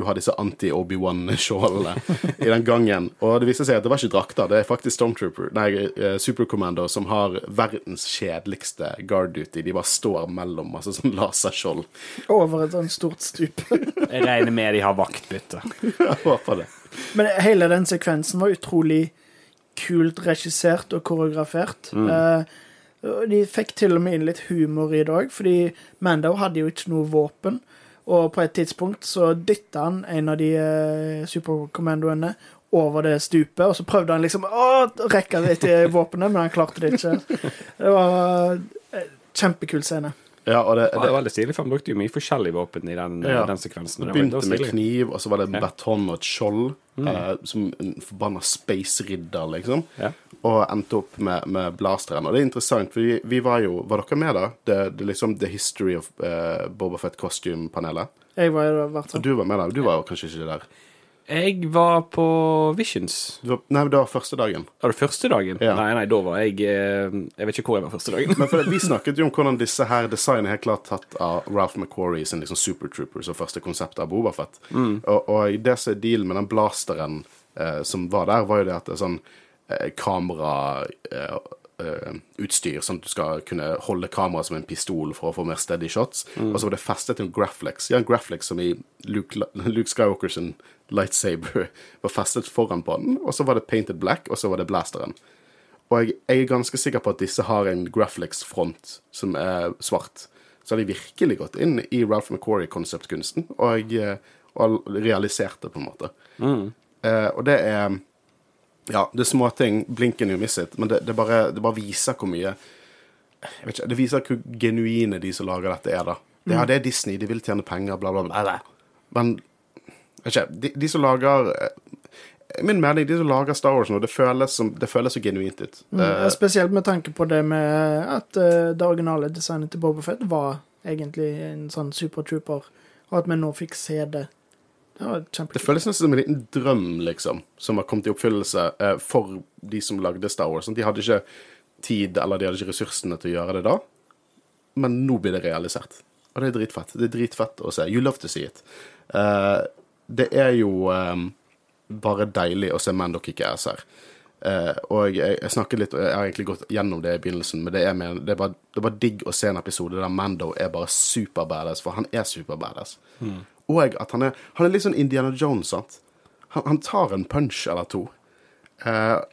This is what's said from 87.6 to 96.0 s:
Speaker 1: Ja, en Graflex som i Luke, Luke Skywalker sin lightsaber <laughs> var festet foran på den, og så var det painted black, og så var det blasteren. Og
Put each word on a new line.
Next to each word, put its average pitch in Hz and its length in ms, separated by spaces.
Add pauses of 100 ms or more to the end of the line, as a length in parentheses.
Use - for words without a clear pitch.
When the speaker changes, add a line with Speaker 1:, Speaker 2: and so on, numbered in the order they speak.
Speaker 1:
Ja, 127 80
en 120 60
Graflex 110 440
som 87 120
i 87 140 (340)
Luke, 104 320 (160)
Luke 110 320
Skywalker 101 420
sin 85 240 (360)
lightsaber 95 800 (160)
<laughs> - 180
var 101 80
festet - 340
foran 98 380
på 82 160
den, 262 240
og - 100
så 151 120
var 131 100
det 113 120
painted 104 320
black, 92 300
og - 80
så 104 120
var 92 80
det 90 100
blasteren. - 480 (720)
Og 117 140